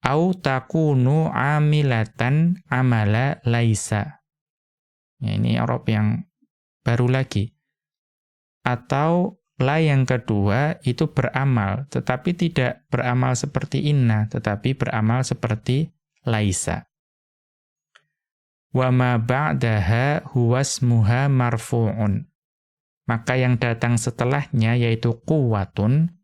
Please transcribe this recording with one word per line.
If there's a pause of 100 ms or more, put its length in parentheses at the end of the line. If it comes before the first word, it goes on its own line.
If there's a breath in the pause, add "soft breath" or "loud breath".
Au
takunu
amilatan (100)
amala
laisa. (1000)
Ya, (100)
ini
i'rab
yang (600)
baru
lagi. (1080)
Atau (160)
la
yang
kedua
itu
beramal,
tetapi
tidak
beramal
seperti
inna,
tetapi
beramal
seperti (320)
laisa. (1800)
Wa
ma
ba'daha
huwasmuha
marfu'un. (800)
Maka
yang
datang
setelahnya,
yaitu
kuwatun